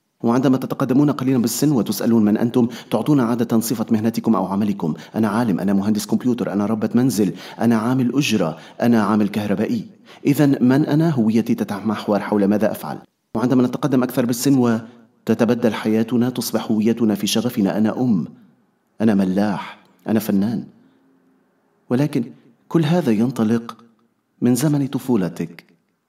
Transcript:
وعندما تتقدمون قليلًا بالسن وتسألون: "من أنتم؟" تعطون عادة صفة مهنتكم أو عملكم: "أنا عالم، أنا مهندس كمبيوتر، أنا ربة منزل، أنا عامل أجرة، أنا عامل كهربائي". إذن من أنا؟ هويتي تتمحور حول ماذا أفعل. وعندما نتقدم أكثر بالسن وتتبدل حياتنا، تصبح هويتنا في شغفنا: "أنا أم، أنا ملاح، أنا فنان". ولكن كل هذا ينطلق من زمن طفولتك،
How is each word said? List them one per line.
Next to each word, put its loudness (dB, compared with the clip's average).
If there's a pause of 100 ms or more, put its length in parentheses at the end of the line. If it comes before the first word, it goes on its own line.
(240)
وعندما 2
تتقدمون 0
قليلًا 0
بالسن 0
وتسألون: 2
"من 4
أنتم؟" 2 (240)
تعطون 0
عادة 0
صفة -4
مهنتكم 0
أو 0
عملكم: -2 (220)
"أنا 0
عالم، 0
أنا 0
مهندس 0
كمبيوتر، -2
أنا 0
ربة -2
منزل، 2 (280)
أنا 4
عامل 0
أجرة، 0 (240)
أنا 4
عامل 2
كهربائي". -4 (400)
إذن 4
من 4
أنا؟ 2
هويتي 2
تتمحور -2
حول 0
ماذا 2
أفعل. -10 (380)
وعندما 2
نتقدم 0
أكثر -2
بالسن 0
وتتبدل 0
حياتنا، 0
تصبح -4
هويتنا 2
في -4
شغفنا: 0
"أنا 0
أم، 2 (760)
أنا 2
ملاح، -2 (300)
أنا 0
فنان". -2 (1300)
ولكن 0 (440)
كل 2
هذا 2
ينطلق 0 (560)
من 4
زمن 0
طفولتك، -4 (340)